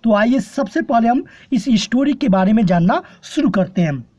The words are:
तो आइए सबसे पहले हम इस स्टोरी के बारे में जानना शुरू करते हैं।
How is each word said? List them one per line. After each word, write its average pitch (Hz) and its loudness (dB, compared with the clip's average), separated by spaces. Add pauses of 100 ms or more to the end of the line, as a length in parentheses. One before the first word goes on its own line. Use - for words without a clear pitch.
तो 226 2
आइए 233 2
सबसे 285 -4
पहले 233 0
हम 254 0 (280)
इस 262 -2
स्टोरी 262 0
के 277 -2
बारे 190 2
में 220 2
जानना 185 2 (200)
शुरू 294 -2
करते 185 -2
हैं। 139 -4 (140)